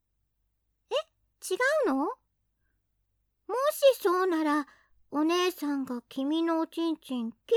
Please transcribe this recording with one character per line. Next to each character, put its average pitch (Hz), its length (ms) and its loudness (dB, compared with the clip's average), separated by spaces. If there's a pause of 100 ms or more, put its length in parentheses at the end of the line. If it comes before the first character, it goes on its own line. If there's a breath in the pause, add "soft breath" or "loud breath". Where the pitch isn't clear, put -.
(920)
え、 427 40 -4 (580)
違 370 60 -2 (280)
う - 20 2
の？ 269 180 0
も - 1500 -14 (160)
し 554 320 4
そ 370 200 2
う 381 40 2
な 320 160 0
ら、 294 240 0 (460 soft breath)
お 294 100 0
姉 349 300 2
さ 294 200 -6
ん 269 120 -2
が 247 240 -8
君 294 340 -2
の 330 160 0
お 320 80 -2
ち 330 240 -4
ん 311 60 -4
ち 247 260 -8
ん 226 80 -6
切 - 60 -14 (200)